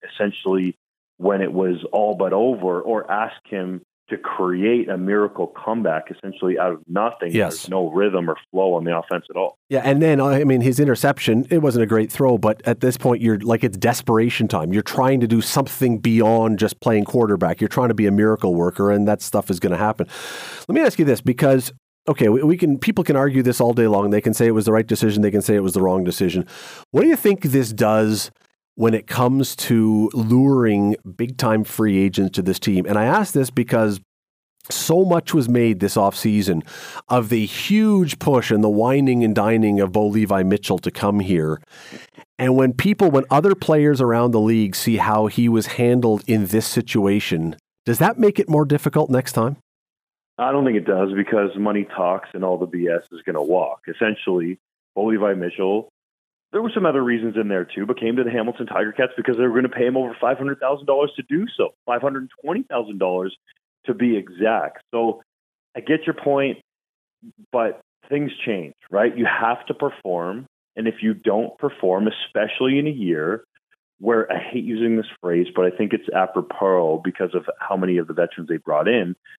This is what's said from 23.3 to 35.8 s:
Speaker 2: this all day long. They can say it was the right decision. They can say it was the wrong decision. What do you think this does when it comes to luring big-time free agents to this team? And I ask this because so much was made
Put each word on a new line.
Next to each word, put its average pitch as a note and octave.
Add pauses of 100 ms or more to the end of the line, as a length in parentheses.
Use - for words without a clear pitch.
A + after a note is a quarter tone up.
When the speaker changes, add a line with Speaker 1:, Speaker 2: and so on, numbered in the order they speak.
Speaker 2:
this A#2+
all A#2+
day A#2
long. G2+
They G#2
can A2
say A#2
it A#2
was A2
the A2
right A2
decision. G#2+
They G#2
can G2
say G#2+
it G2+
was F#2+
the F#2+
wrong F#2
decision. F2+ (420)
What D#3
do D#4
you D#4+
think G3+
this C3
does G#2+ (480)
when A2+
it G#2+
comes C3
to A2
luring A2+ (220)
big-time A2+
free G#2+
agents G2
to -
this F2+
team? F#2
And G2+
I G#2
ask F#3
this C3+
because A2+ (720)
so F3
much F3
was C3+
made A#2